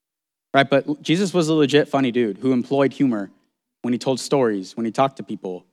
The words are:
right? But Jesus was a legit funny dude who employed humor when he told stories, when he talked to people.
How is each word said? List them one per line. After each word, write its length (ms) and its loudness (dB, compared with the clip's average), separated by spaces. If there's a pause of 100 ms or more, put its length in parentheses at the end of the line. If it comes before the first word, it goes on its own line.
(560)
right? 120 4
But 360 0
Jesus 320 0
was 140 0
a 40 2
legit 340 4
funny 240 0
dude 280 -2
who 120 0
employed 420 0
humor 360 -2 (540)
when 100 -2
he 60 -2
told 200 -4
stories, 560 -2
when 100 -6
he 60 -4
talked 260 -2
to 60 -14
people. 500 -12